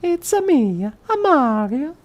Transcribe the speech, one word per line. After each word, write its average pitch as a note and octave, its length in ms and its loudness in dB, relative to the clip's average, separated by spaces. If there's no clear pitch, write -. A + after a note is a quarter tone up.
It's F4 300 -2
a G4+ 100 2
me, A3 420 2
a G#3+ 380 -4
Mario. C4 840 0